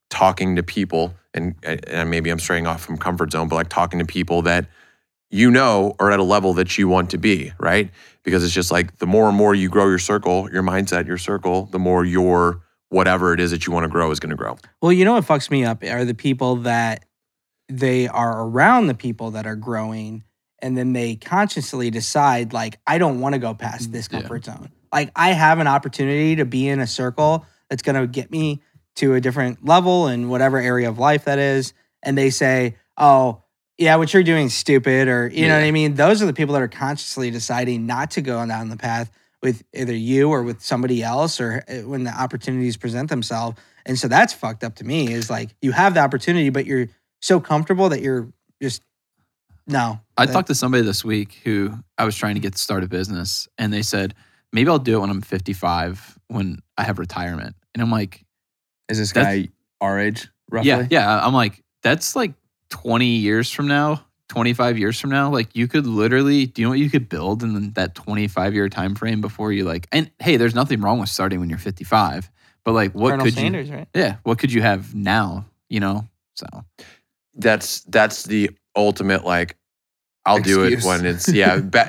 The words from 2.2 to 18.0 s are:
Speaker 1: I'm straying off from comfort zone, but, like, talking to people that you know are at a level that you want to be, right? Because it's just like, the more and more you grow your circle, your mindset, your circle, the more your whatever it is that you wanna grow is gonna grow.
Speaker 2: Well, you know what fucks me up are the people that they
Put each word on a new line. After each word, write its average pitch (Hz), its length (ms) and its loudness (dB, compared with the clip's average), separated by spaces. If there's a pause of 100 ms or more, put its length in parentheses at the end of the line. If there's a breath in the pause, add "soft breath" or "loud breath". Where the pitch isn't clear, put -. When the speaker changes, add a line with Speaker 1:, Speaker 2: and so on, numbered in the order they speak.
Speaker 1:
I'm 82 80 -2
straying 82 280 -2
off 82 160 -4
from 80 160 -8
comfort 85 340 -4
zone, 82 160 -2
but, 80 80 -2
like, 85 120 -2
talking 85 320 -2
to 82 40 -2
people 85 380 -2
that 85 240 0 (640 soft breath)
you 117 200 4
know 110 500 4
are 101 100 4
at 101 80 4
a 95 60 2
level 95 300 2
that 90 220 0
you 98 120 2
want 90 220 2
to 90 80 -4
be, 82 420 0
right? 95 300 0 (340 soft breath)
Because 90 180 2
it's 85 100 0
just 90 200 -2
like, 90 260 -2
the 87 80 -4
more 107 220 4
and 101 80 4
more 104 180 4
you 92 140 0
grow 98 200 4
your 92 120 4
circle, 98 520 0
your 92 120 -2
mindset, 92 420 0
your 90 120 -4
circle, 95 480 -2
the 92 120 -6
more 90 260 2
your 87 560 2 (280)
whatever 92 440 2
it 85 60 2
is 87 140 0
that 82 140 -4
you 87 60 -4
wanna 82 140 0
grow 80 240 0
is 76 80 -2
gonna 78 160 -6
grow. 57 240 -8 (240 soft breath)
Speaker 2:
Well, 165 100 4
you 180 120 6
know 220 80 6
what 208 120 2
fucks 147 240 0
me 135 160 0
up 113 200 -4
are 120 200 -4
the 120 100 -2
people 127 420 0
that 117 480 -2 (640)
they 127 400 0